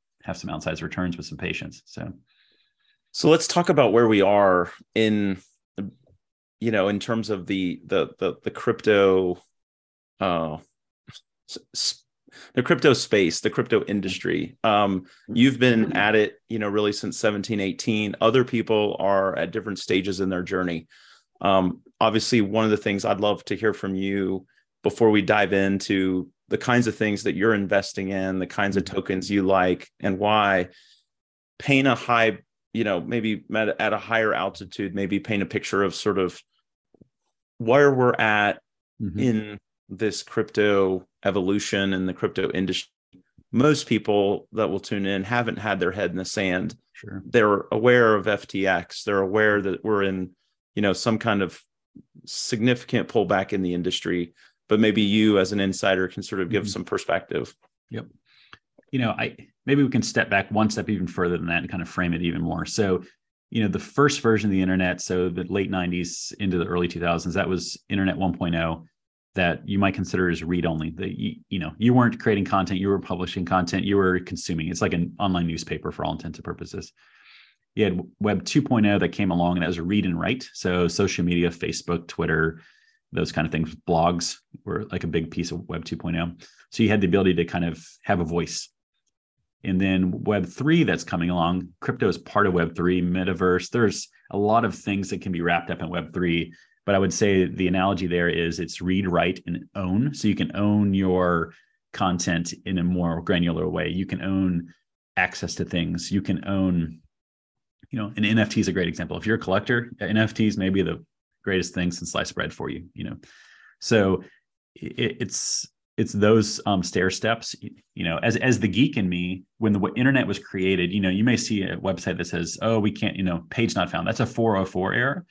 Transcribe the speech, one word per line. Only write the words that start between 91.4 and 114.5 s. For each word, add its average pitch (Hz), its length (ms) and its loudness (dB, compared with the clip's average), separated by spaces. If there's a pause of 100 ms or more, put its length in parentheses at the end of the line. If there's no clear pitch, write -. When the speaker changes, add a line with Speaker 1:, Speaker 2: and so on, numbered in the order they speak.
Speaker 1:
crypto - 260 -2
is 90 100 0
part 101 300 0
of 92 60 2
Web 82 200 0
three, 90 280 0
metaverse. 90 680 0
There's 113 380 0 (240)
a 98 60 -4
lot 107 260 2
of 101 120 -2
things 101 340 -4
that 95 120 -6
can 92 120 -6
be 85 80 -4
wrapped 85 300 0
up 87 100 -6
in 85 80 -6
Web 85 240 -8
three. 85 400 0 (320)
But 101 80 2
I 95 60 4
would 95 120 2
say 95 340 4
the 90 220 -2
analogy 95 380 0
there 87 240 0
is 82 300 -2
it's - 200 -8
read, 92 280 0
write, 87 400 0
and 85 260 -6
own. 101 400 -2
So 117 140 -4
you 101 80 2
can 82 200 -4
own 104 380 2
your 90 580 2 (420)
content 87 600 -2 (140)
in 95 100 -2
a 87 60 -2
more 87 380 -2
granular 85 460 0
way. 85 220 -4
You 92 160 -4
can - 160 -8
own 92 500 -2 (460)
access - 380 -2
to 85 100 -4
things. 85 460 -4
You 101 100 0
can - 260 -4
own, 90 520 -2 (920)
you 127 80 -8
know, 104 180 -6
an 104 80 0
N 110 140 4
F 110 120 4
T 117 100 0
is 92 80 2
a 92 40 -2
great 87 160 0
example. 85 300 -6
If - 80 -8
you're 110 120 0
a - 20 -2
collector, 117 600 -2
N 101 180 0
F 110 180 2
Ts 110 220 2
may 95 120 0
be 95 140 2
the 82 200 -4 (400)
greatest 92 300 -2
thing 87 180 -2
since 87 200 -10
sliced - 240 -4
bread - 180 -4
for - 160 -10
you, - 240 -10
you - 120 -10
know? - 120 -10 (640)
So 190 420 4 (520)